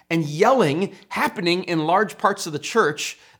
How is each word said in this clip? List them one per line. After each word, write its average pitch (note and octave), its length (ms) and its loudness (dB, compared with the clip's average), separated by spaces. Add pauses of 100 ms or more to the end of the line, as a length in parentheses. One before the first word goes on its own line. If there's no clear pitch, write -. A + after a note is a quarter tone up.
and E3 140 0
yelling F3+ 720 2 (140)
happening F#3 560 -2
in D#3+ 200 -2
large F#3 320 2
parts G3 300 0
of D#3 60 -8
the D3 60 -4
church - 600 -2 (200)